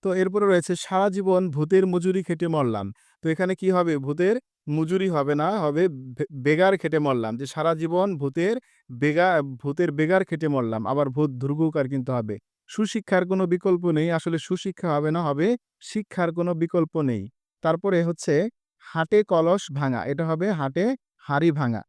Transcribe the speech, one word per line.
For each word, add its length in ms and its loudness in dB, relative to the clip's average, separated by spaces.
তো 100 0
এরপরে 320 2
রয়েছে, 300 4
"সারা 340 0
জীবন 400 2
ভূতের 360 4
মজুরি 360 0
খেটে 260 -2
মরলাম।" 380 0
তো 40 0
এখানে 260 0
কি 160 -2
হবে? 280 2
ভূতের 380 0
মজুরি 380 0
হবে 260 0
না, 140 0
হবে 240 0
বে-, 200 -8
বেগার 380 4
খেটে 200 -2
মরলাম। 380 0
যে 100 -8
সারা 280 -2
জীবন 420 0
ভূতের 380 -2
বেগা-, 520 2
ভূতের 360 -2
বেগার 320 2
খেটে 240 -4
মরলাম। 380 0
আবার 220 0
ভূত 220 0
ধুর্গুকার 580 -2
কিন্তু 240 -4
হবে। 240 -4
সুশিক্ষার 560 0
কোনো 200 0
বিকল্প 440 0
নেই। 200 2
আসলে 280 -2
সুশিক্ষা 520 -6
হবে 200 0
না, 120 -2
হবে 240 0
শিক্ষার 500 -4
কোনো 220 -2
বিকল্প 480 0
নেই। 200 0
তারপরে 380 2
হচ্ছে, 320 0
"হাটে 400 0
কলস 480 2
ভাঙা।" 320 -2
এটা 220 -4
হবে 260 -2
হাটে 320 -2
হাঁড়ি 260 2
ভাঙা। 380 -2